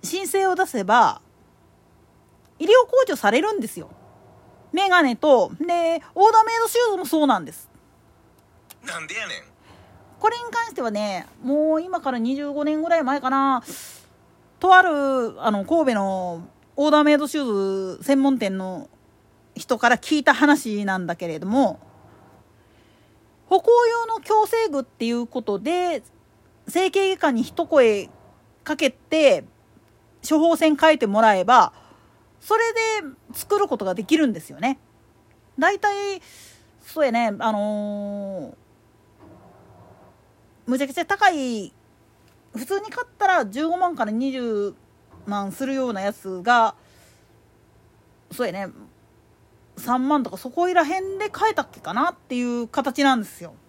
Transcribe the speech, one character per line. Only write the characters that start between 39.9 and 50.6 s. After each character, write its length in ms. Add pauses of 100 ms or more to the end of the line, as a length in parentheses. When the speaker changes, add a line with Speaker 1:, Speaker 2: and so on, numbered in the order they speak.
Speaker 1:
む 120
ち 40
ゃ 60
く 60
ち 40
ゃ 80
高 240
い、 440 (800)
普 120
通 160
に 80
買 160
っ 20 (100)
た 100
ら 180
十 220
五 100
万 180
か 80
ら 80
二 220
十 420 (500)
万 280
す 120
る 80
よ 160
う 40
な 80
や 100
つ 300
が、 340 (1600)
そ 100
う 40
や 40
ね、 220 (1040)
三 320
万 140
と 80
か 60
そ 120
こ 180